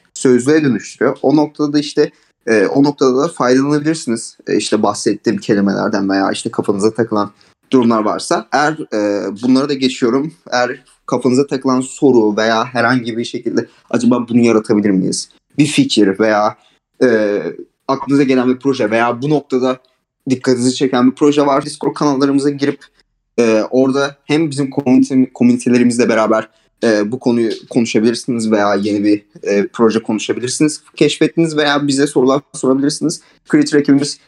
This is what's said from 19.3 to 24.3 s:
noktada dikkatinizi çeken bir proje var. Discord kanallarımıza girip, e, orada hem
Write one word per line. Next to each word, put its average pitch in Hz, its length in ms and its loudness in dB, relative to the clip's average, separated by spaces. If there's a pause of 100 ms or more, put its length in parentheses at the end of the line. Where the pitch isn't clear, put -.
noktada 131 480 -2 (520)
dikkatinizi 127 440 0
çeken 131 360 2
bir 131 60 0
proje 147 300 2
var. 139 180 0
Discord 143 300 -6
kanallarımıza 139 560 0
girip, 139 300 -4 (580)
e, 113 320 2
orada 135 540 0
hem 156 260 0